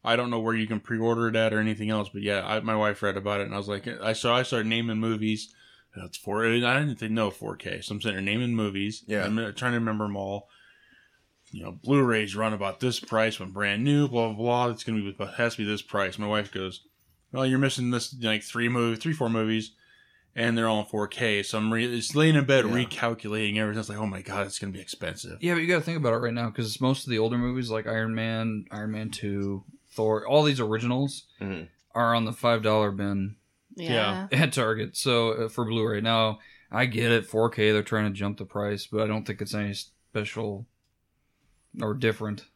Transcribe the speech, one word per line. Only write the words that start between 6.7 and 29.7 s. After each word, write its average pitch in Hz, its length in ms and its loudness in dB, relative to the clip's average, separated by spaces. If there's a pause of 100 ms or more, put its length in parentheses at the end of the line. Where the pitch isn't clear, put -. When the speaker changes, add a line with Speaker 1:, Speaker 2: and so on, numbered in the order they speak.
Speaker 1:
think, 110 160 -4
no, 110 180 0
four 101 260 -10
K. - 260 -8
So - 120 -8
I'm 104 60 -6
sitting 107 140 -2
there 98 100 -4
naming 117 300 0
movies. 101 520 -2
Speaker 2:
Yeah. 104 200 0
Speaker 1:
I'm 107 100 0
trying 117 360 -2
to 120 80 0
remember 107 240 -2
'em 101 120 -4
all. 98 320 -6 (1040)
You 87 120 -12
know, 92 80 -12
Blu-rays 113 600 4
run 110 180 0
about 98 280 -4
this 123 200 0
price 110 380 2
when 92 120 -10
brand 101 340 0
new, 143 240 6
blah, 117 240 2
blah, 104 40 -6
blah. 120 360 2
It's 113 120 -8
gonna 110 160 0
be, 98 100 -6
it 98 260 -8
has 117 180 2
to - 40 -10
be 107 60 -2
this 104 180 -2
price. 98 360 -2
My 107 80 -4
wife 104 260 0
goes, 95 300 -8 (500)
"Well, 131 140 0
you're 131 140 4
missing 127 300 2
this, 120 300 -2
like, 110 220 0
three 117 260 -2
movie, 117 320 2
three, 165 120 -2
four 135 180 0
movies." 110 400 0 (680)
And 117 200 2
they're 113 120 2
all 107 120 2
in 107 60 -8
four 104 220 -4
K. 107 340 0
So 110 160 -4
I'm 110 140 0
re-, 113 140 0 (100)
it's - 180 -4
laying 156 220 6
in 139 80 6
bed 127 220 6
Speaker 2:
Yeah. - 60 0
Speaker 1:
recalculating 110 840 -2
everything. 110 240 0
It's 104 80 -6
like, 104 100 -8
"Oh 107 80 -2
my 95 160 -6
God, 98 240 -4
it's - 140 -10
gonna 98 120 -6
be 98 80 -10
expensive." - 600 -10
Speaker 3:
Yeah, 175 140 0
but 165 80 2
you 165 40 0
gotta 170 140 4
think 165 180 -4
about 123 140 2
it 113 60 2
right 120 160 -2
now, 117 160 -2
'cause 110 300 -4
most 135 240 2
of 135 60 -8
the 113 80 2
older 113 200 2
movies 123 320 -2
like 110 180 -2
Iron 113 260 0
Man, 113 560 -2
Iron 107 220 -6
Man 107 180 -6
two, 101 540 -4 (260)